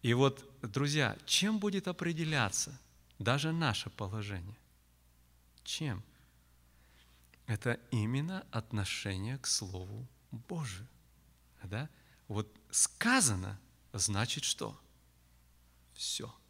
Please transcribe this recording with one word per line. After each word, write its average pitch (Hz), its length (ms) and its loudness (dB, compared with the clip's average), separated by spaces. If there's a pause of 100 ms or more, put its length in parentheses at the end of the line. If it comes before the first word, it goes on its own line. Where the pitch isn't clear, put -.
И 120 120 6
вот, 135 340 4 (140)
друзья, 135 640 0
чем 214 320 4
будет 196 300 0
определяться 160 880 0 (400)
даже 139 340 2
наше 160 380 0
положение? 101 680 -6 (1080)
Чем? 113 380 -4 (1400)
Это 117 320 0 (120)
именно 135 600 0
отношение 104 880 -2
к - 80 -8
Слову 95 600 -4 (240)
Божию, 117 560 -8 (760)
да? 110 260 -6 (380)
Вот 107 200 -2 (220)
сказано, 107 880 4 (340)
значит 101 520 0
что? - 360 -2 (1120)
Все. - 380 -6 (160)